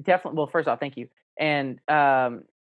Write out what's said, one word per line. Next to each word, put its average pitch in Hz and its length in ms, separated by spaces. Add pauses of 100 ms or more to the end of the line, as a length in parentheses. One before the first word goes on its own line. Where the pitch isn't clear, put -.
definitely. 170 360
Well, 147 100
first 156 200
off, 135 120
thank 143 180
you. 123 100 (320)
And, 143 400 (100)
um, 135 540 (220)